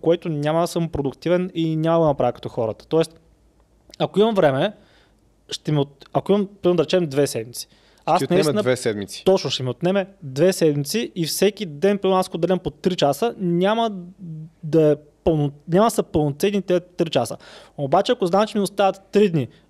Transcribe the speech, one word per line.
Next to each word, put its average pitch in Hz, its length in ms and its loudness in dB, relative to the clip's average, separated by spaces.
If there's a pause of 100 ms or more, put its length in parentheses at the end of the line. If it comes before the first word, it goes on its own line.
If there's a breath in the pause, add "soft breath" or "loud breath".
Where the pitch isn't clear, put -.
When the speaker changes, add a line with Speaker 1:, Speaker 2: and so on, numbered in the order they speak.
Speaker 1:
което 170 280 0
няма 151 320 0
да 175 60 0
съм 170 220 -4
продуктивен 165 640 -2
и 160 220 -2
няма 160 200 0
да 165 40 4
го 165 60 4
направя 139 260 2
като - 180 -10
хората. 113 380 -6
Тоест, 160 320 0 (800)
ако 165 200 -2
имам 220 160 2
време, 160 380 2 (760 soft breath)
ще - 220 -8
ми 151 80 2
от-, 143 340 -4
ако - 180 0
имам, 202 180 0 (120)
примерно, 180 160 2
да 160 60 4
речем, 180 220 0
две 139 220 0
седмици. 120 400 -10 (380 soft breath)
Аз 156 120 2
Speaker 2:
Ще - 80 0
отнеме 180 120 0
Speaker 1:
наистина 147 240 0
Speaker 2:
две 127 140 2
седмици. 104 500 -6
Speaker 1:
Точно, 185 240 2
ще 131 140 -6
ми 127 60 -4
отнеме 185 380 -2 (160)
две 147 300 2
седмици 156 640 -2
и 165 100 -2
всеки 202 400 -2
ден, 175 320 0
примерно, 190 220 2
аз 185 80 0
ако - 100 -8
отделям 170 220 0
по 160 100 -6
три 180 260 -4
часа, 151 420 0
няма 202 540 0 (720)
да 156 280 4
е 143 40 2 (280)
пълно-, 151 280 2 (160)
няма 190 200 4
да 226 40 0
са 208 120 -2
пълноценни 165 580 -2
тези 180 180 0 (180)
три 160 120 0
часа. 120 280 -2 (400 loud breath)
Обаче, 156 340 2
ако 240 140 -2
знам, 196 220 2
че - 100 -6
ми 208 60 0
остават 190 380 0 (100)
три 202 180 4
дни, 147 180 -2 (220 soft breath)